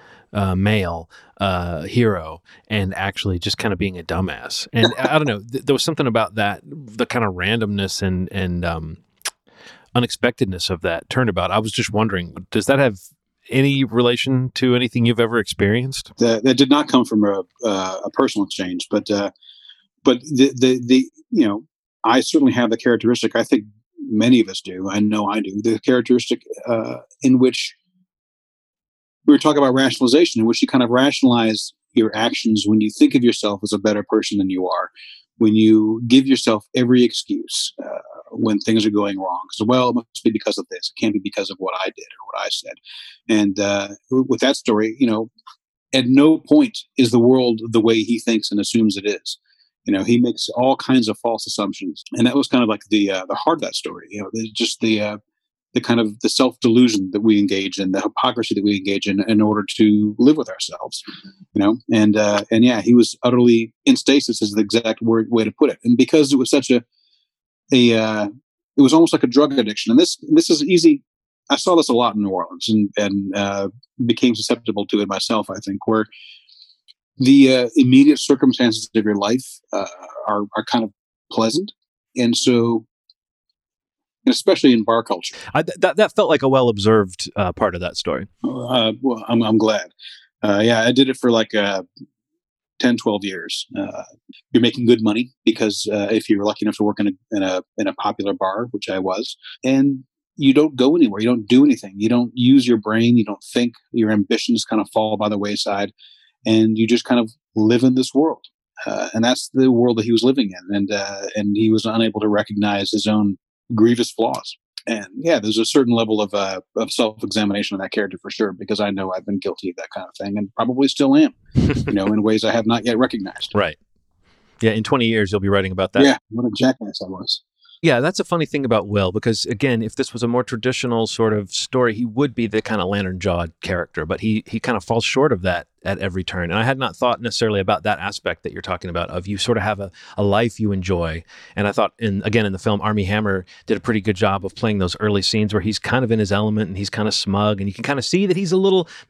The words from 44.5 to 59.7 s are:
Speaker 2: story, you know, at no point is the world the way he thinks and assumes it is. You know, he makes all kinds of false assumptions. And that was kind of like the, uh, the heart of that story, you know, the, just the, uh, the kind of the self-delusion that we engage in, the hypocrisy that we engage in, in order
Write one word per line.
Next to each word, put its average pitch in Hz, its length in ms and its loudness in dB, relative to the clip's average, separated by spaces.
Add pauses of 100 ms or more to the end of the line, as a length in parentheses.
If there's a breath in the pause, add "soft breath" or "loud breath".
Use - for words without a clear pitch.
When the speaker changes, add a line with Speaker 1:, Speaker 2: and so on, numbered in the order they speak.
Speaker 2:
story, 110 420 0
you 131 80 2
know, 110 240 -2 (640 loud breath)
at 131 120 2
no 143 340 6
point 147 380 2 (200)
is 120 140 2
the 120 80 4
world 120 480 4
the 113 140 2
way 110 200 4
he 110 180 -2
thinks 113 320 -2
and 101 80 -2
assumes 107 380 2
it 98 100 -8
is. - 320 -6 (460)
You 101 80 -2
know, 92 100 0
he 120 160 2
makes 120 300 -2
all 131 260 0
kinds 127 320 0
of 107 100 -4
false 113 300 -6
assumptions. 95 560 -8 (100)
And 117 140 2
that 123 80 -2
was 139 120 0
kind 127 160 0
of 107 60 0
like 104 200 -4
the, 101 220 2
uh, 92 160 -4
the 98 80 -4
heart 160 220 0
of 139 40 -12
that 95 140 -6
story, - 340 -12
you 104 120 -10
know, - 120 -12
the, 110 180 -8
just 110 280 -6
the, 110 220 0
uh, 104 160 -6 (580)
the 120 60 0
kind 120 180 2
of 107 220 -2
the 123 80 0
self-delusion 120 800 2
that 107 100 -4
we 110 160 4
engage 98 400 0
in, 95 140 -2
the 95 100 -2
hypocrisy 117 540 -4
that 98 80 -2
we 104 140 2
engage 98 300 -4
in, 101 220 0
in 107 120 4
order 107 220 0 (120)